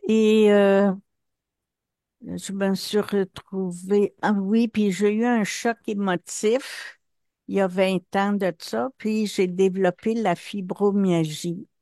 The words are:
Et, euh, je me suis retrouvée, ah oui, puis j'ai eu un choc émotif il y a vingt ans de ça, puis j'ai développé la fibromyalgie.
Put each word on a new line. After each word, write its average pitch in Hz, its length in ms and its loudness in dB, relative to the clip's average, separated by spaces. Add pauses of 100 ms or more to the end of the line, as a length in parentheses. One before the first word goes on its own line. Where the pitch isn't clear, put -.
Et, 220 440 6
euh, 202 400 4 (1300)
je 180 300 -12
me 196 220 0
suis 202 260 -4
retrouvée, 190 1200 -2
ah 185 100 0
oui, 208 360 0
puis 214 240 0
j'ai 202 220 0
eu 220 100 0
un 240 200 2
choc 226 320 -4 (100)
émotif 202 1120 -4 (500)
il 190 80 -4
y 196 40 0
a 190 80 2
vingt 190 320 0 (160)
ans 196 160 0
de 190 260 -2
ça, 240 400 -6
puis 214 280 -2
j'ai 196 200 -2
développé 185 680 0
la 214 200 0
fibromyalgie. 185 1300 -2 (140)